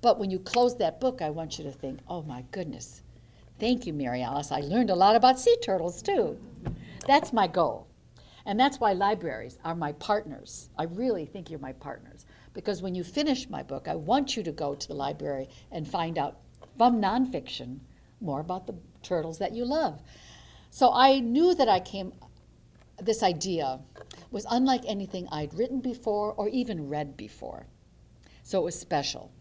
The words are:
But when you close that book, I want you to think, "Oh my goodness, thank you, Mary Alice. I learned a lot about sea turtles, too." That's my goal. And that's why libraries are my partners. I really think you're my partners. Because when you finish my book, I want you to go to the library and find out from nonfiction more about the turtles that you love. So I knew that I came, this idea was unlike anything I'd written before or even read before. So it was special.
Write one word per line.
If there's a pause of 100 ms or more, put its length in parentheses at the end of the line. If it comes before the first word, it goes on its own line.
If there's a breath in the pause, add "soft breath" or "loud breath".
But
when
you
close
that
book,
I
want
you
to
think,
"Oh
my
goodness, (580 soft breath)
thank
you,
Mary
Alice.
I
learned
a
lot
about
sea
turtles,
too." (720 loud breath)
That's
my
goal. (580 loud breath)
And
that's
why
libraries
are
my
partners.
I
really
think
you're
my
partners. (280 soft breath)
Because
when
you
finish
my
book,
I
want
you
to
go
to
the
library (220 loud breath)
and
find
out (400)
from
nonfiction (420 soft breath)
more
about
the (260)
turtles
that
you
love. (680 loud breath)
So
I
knew
that
I
came, (880)
this
idea (500 loud breath)
was
unlike
anything
I'd
written
before
or
even
read
before. (760 soft breath)
So
it
was
special.